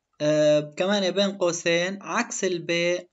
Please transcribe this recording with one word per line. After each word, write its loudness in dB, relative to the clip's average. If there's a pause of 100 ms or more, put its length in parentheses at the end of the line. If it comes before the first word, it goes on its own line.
(220)
آه، 4 (180)
كمان 0
بين 0
قوسين 0
عكس -4
البي -2